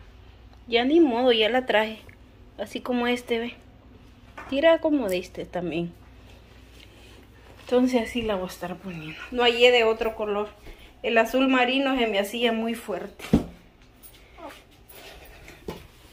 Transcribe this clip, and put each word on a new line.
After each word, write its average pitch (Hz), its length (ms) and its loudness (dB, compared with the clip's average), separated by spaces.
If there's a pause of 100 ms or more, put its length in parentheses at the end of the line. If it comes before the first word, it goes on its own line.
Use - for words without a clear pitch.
(680)
Ya 233 180 2
ni 311 140 4
modo, 254 320 4
ya 220 180 2
la 254 160 0
traje. 220 320 0 (640)
Así 208 220 -10
como 240 260 -2
este, 240 320 -2
ve. 240 140 -8 (960)
Tira 320 260 4
como 294 320 0
de 180 80 0
este 175 280 -10
también. 170 460 -4 (1700)
Entonces 254 420 2
así 233 180 -6
la 214 140 -2
voy 185 80 -4
a 180 40 -6
estar 180 280 -10
poniendo. 160 420 -12 (140)
No 247 120 0
hallé 240 280 6
de 233 140 4
otro 220 280 0
color. 208 360 -4 (540)
El 240 140 0
azul 254 300 2
marino 262 500 2
se 233 80 0
me 202 140 0
hacía 233 320 -2
muy 226 240 -4
fuerte. - 480 -10 (3000)